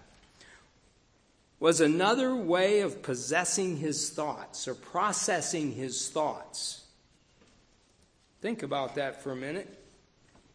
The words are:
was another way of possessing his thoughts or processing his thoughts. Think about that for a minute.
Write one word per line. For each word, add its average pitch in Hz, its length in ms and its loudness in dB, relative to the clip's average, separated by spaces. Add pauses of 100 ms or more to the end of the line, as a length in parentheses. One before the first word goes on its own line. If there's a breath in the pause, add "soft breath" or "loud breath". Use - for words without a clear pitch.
(1600 soft breath)
was 160 220 6
another 208 540 4
way 190 460 4
of 165 200 -2
possessing 160 760 0
his 147 320 -2
thoughts 131 580 -6
or 127 80 -4
processing 175 1000 -2
his 123 360 -6
thoughts. - 720 -4 (1600)
Think 220 220 -4
about 135 320 -2
that 139 280 -4
for 139 80 -4
a 131 40 -6
minute. 135 460 -8 (720)